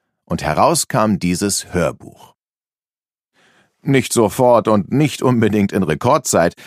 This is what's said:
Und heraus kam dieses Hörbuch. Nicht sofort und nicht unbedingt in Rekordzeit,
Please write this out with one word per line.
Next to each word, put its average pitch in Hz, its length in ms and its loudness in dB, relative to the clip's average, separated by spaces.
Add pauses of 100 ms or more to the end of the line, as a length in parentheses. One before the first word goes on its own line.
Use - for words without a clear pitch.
(240)
Und - 200 -8
heraus 101 440 0
kam 107 300 0
dieses 90 560 -4
Hörbuch. - 640 -6 (1500)
Nicht 135 320 0
sofort 117 540 2
und 107 240 0
nicht 135 320 -2
unbedingt 107 480 0
in 98 100 -2
Rekordzeit, 87 720 0 (140)